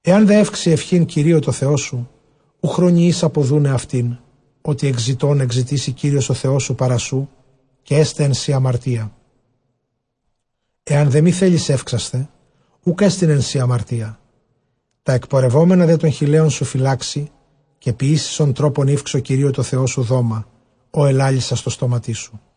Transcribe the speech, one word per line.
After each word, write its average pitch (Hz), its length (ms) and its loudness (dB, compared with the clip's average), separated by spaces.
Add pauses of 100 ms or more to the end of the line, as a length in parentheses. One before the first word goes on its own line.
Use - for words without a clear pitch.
Εάν 202 240 4
δε 202 120 6
εύξει 208 320 0
ευχήν 165 360 2
Κυρίω 160 340 2
το - 120 -2
Θεό 139 260 -2
σου, 123 320 -8 (500)
ου - 80 -4
χρονιείς 175 560 2
αποδούνε 147 460 0
αυτήν, 120 480 -4 (440)
ότι 147 260 -4
εξητών 135 520 0
εξητήσει 127 520 -2
Κύριος 143 380 -2
ο 131 40 0
Θεός 131 300 -2
σου 127 120 -6
παρά 127 220 0
σου, 135 320 -6 (520)
και - 140 -4
έστε 151 280 2
εν 139 100 2
σύ - 200 -2
αμαρτία. 123 600 -2 (1700)
Εάν 147 260 2
δε 143 120 4
μη 175 100 4
θέλεις 180 380 2
εύξασθε, 127 600 -4 (540)
ουκ 180 180 -2
έστειν 185 280 2
εν 147 120 2
σύ 135 180 -4
αμαρτία. 120 600 -4 (840)
Τα 135 100 -2
εκπορευόμενα 143 720 2
δε 165 120 4
των 160 120 0
χειλαίων 151 400 2
σου 135 160 -2
φυλάξει, 135 680 -4 (460)
και - 160 -4
ποιήσεις 143 460 -2
ον 143 140 2
τρόπον 143 340 0
ύφξω 143 320 -2
Κυρίω 135 320 0
το 135 120 -2
Θεό 131 240 -2
σου 131 140 -4
δόμα, 117 460 -2 (420)
ο 147 160 0
ελάλησα 135 500 0
στο - 140 -6
στόματί 123 440 -4
σου. - 280 -14 (140)